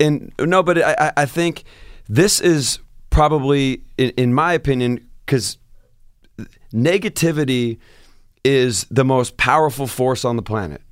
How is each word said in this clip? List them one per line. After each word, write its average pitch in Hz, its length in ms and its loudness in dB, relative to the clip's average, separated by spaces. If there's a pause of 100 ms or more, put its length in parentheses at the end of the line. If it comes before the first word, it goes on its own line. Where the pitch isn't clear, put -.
and 151 400 -4
no, 180 220 2
but 170 160 0
I, 156 200 0
I, 151 200 -2
I 147 80 0
think 170 380 -4 (440)
this 156 320 2
is 156 380 0 (320)
probably, 143 720 2 (160)
in, 127 180 2
in 123 160 2
my 160 220 2
opinion, 123 520 -2 (200)
'cause - 320 -2 (1120)
negativity 131 1040 0 (680)
is 127 460 2
the 131 140 2
most 131 320 0
powerful 139 500 0
force 127 380 -2
on 120 120 -2
the 110 60 -4
planet. 92 500 -6